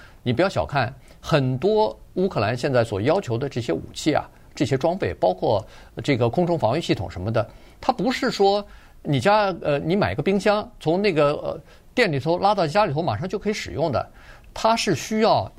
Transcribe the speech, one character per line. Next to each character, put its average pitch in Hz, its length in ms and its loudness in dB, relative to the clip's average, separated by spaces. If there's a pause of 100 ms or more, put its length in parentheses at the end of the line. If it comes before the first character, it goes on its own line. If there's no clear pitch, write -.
(220)
你 123 100 0
不 123 100 2
要 190 60 2
小 92 180 -2
看， 131 260 -2 (280)
很 131 380 0
多 214 380 2 (180)
乌 185 140 0
克 143 120 -2
兰 110 160 0
现 139 160 -2
在 120 100 4
所 104 180 -2
要 151 200 2
求 117 160 -4
的 135 120 -4
这 127 120 -4
些 - 120 -2
武 - 100 -2 (100)
器 - 220 -2
啊， - 140 0 (280)
这 147 100 0
些 135 100 0
装 170 220 0
备， 95 160 -2
包 185 180 2
括 127 320 0 (380)
这 139 140 2
个 117 120 2
空 175 160 0
中 165 140 0
防 120 180 0
御 170 40 -2
系 160 140 0
统 107 140 -8
什 - 120 -10
么 95 100 -4
的， 113 180 0 (320)
它 - 120 0
不 226 180 0
是 247 200 -2
说 202 360 2 (360)
你 143 180 0
家， 202 420 2
呃， 147 160 0
你 160 160 -2
买 127 200 0
个 147 80 -6
冰 196 180 2
箱， 208 280 0 (120)
从 170 200 0
那 208 120 2
个， 147 220 4
呃， 147 260 -6 (340)
店 226 160 2
里 143 80 -2
头 165 200 0
拉 196 160 4
到 190 120 0
家 202 200 2
里 151 60 -4
头 147 80 -2
马 139 160 -2
上 156 120 -6
就 208 100 -6
可 - 100 -4
以 214 40 -2
使 - 180 -8
用 143 220 -2
的， - 180 -2 (420)
它 226 220 2
是 226 200 0
需 214 260 -4
要 151 280 2 (100)